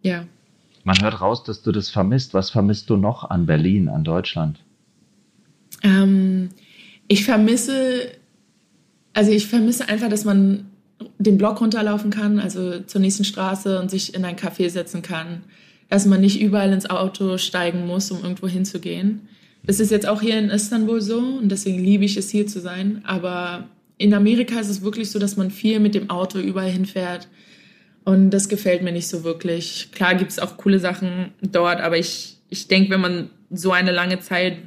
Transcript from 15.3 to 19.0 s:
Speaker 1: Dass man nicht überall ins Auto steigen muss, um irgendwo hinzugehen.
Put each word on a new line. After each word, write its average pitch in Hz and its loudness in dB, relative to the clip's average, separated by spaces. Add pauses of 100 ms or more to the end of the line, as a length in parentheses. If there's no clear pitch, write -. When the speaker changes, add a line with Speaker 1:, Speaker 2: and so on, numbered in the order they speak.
Speaker 1:
Dass 202 2
man 190 4
nicht 196 4
überall 202 2
ins 190 -2
Auto 190 -2
steigen 175 -2
muss, 185 -4
um 175 -8
irgendwo 185 -6
hinzugehen. 185 -4 (400)